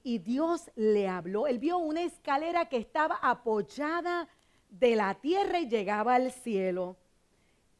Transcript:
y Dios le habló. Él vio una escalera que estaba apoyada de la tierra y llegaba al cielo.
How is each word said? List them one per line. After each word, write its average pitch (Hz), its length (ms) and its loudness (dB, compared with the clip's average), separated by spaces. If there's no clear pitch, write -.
y 233 140 -2
Dios 277 580 -2
le 208 320 4
habló. 185 400 -2
Él 247 100 0
vio 339 200 0
una 320 240 -2
escalera 330 640 -2
que 262 80 -4
estaba 311 440 0
apoyada 302 1080 -2
de 226 260 4
la 196 200 0
tierra 370 440 0
y 311 100 -2
llegaba 214 460 0
al 254 160 2
cielo. 185 640 -2